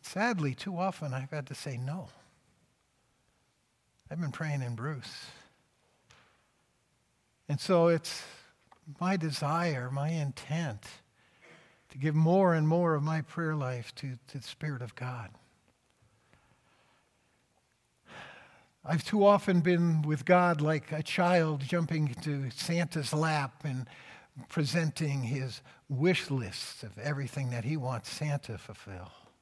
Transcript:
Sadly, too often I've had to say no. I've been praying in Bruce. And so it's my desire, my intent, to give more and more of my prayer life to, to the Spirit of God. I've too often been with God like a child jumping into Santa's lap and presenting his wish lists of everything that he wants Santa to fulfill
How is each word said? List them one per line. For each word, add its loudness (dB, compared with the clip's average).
Sadly, 0
too -8
often -2
I've -6
had -6
to -10
say -8
no. -6
I've -6
been -2
praying -4
in -4
Bruce. -8
And 0
so 6
it's 0
my 2
desire, -2
my -2
intent, -4
to -14
give 0
more 6
and 2
more 4
of 0
my 0
prayer -4
life -6
to, -10
to -10
the -16
Spirit -8
of -10
God. -8
I've 0
too 4
often 6
been 4
with 0
God 6
like 0
a -4
child 2
jumping 0
into -4
Santa's -2
lap 0
and -4
presenting 0
his -4
wish 2
lists -4
of -14
everything -4
that -4
he -2
wants -4
Santa -4
to -8
fulfill -14